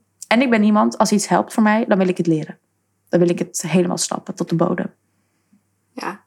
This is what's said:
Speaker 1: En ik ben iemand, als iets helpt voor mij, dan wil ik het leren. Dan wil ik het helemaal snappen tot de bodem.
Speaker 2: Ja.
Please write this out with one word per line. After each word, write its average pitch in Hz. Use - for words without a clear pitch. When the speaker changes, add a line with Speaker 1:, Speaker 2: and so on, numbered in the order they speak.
Speaker 1:
En 226
ik 277
ben 220
iemand, 214
als 208
iets 202
helpt -
voor 226
mij, 214
dan 208
wil 185
ik 180
het 170
leren. 156
Dan 180
wil 175
ik 175
het -
helemaal 180
snappen -
tot -
de 175
bodem. 170
Speaker 2:
Ja. -